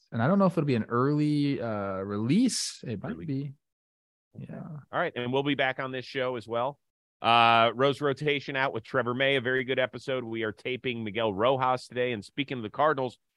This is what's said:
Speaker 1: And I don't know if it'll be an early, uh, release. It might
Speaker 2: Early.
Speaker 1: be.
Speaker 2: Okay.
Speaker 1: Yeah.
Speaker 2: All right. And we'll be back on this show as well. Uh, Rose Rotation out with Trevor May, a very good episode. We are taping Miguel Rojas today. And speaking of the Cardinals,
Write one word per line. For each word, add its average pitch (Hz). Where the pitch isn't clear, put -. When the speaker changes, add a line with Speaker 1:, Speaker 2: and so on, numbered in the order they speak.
Speaker 1:
And 113
I 127
don't 196
know 196
if 185
it'll 160
be 135
an 110
early, 143
uh, 101
release. 113
It 107
might -
Speaker 2:
Early. 175
Speaker 1:
be. 139
Speaker 2:
Okay. -
Speaker 1:
Yeah. -
Speaker 2:
All 135
right. 170
And 123
we'll 139
be 143
back 131
on 131
this 127
show 127
as 113
well. 120
Uh, 117
Rose 135
Rotation 143
out 135
with 113
Trevor 120
May, 135
a 131
very 127
good 123
episode. 127
We 113
are 107
taping 123
Miguel 107
Rojas 127
today. 123
And 101
speaking 139
of 117
the 107
Cardinals, 131